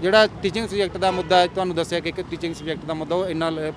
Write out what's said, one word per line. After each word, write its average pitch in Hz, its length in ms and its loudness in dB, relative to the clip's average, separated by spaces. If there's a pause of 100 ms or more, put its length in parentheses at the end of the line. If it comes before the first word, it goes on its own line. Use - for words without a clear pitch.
ਜਿਹੜਾ 208 260 6
ਟੀਚਿੰਗ 202 420 -4
ਸਬਜੈਕਟ 196 280 -2
ਦਾ 185 140 2
ਮੁੱਦਾ 185 260 2
ਹੈ, 180 100 8
ਤੁਹਾਨੂੰ 180 300 -2
ਦੱਸਿਆ 170 240 0
ਕਿ 160 80 -6
ਇੱਕ 175 120 -4 (100)
ਟੀਚਿੰਗ 165 240 -6
ਸਬਜੈਕਟ 151 300 -8
ਦਾ 160 100 -4
ਮੁੱਦਾ, 156 220 -2
ਉਹ 190 100 0
ਇੰਨਾ 165 240 -2
ਲੈ-, 156 260 -4